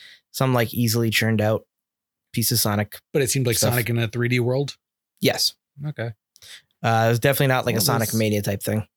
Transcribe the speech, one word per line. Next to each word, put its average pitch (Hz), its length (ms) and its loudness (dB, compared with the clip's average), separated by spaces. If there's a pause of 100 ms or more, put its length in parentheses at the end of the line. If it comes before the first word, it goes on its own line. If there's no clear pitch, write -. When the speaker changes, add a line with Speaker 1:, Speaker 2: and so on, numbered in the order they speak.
(320)
Speaker 1:
some, 131 220 0
like, 117 200 0
easily 117 380 0
churned 110 280 2
out 107 260 0 (680)
piece 117 180 0
of 117 80 0
Sonic 104 400 -2 (140)
Speaker 2:
But 151 80 2
it 127 80 0
seemed 135 180 0
like 113 100 0
Speaker 1:
stuff. 123 160 2
Speaker 2:
Sonic 120 160 -2
in 117 100 0
a 117 100 0
three 120 180 -2
D 123 140 0
world? 131 340 -2 (460)
Speaker 1:
Yes. - 320 0 (340)
Speaker 2:
Okay. 117 240 -8 (720)
Speaker 1:
Uh, 113 220 2
it 117 40 4
was 117 100 2
definitely 139 280 2
not 127 180 0
like 117 100 -2
a - 20 0
Speaker 2:
Well, 113 80 0
Speaker 1:
Sonic 113 240 0
Speaker 2:
there's 113 100 0
Speaker 1:
Mania 107 220 2
type 101 200 -4
thing. 107 240 -2 (120)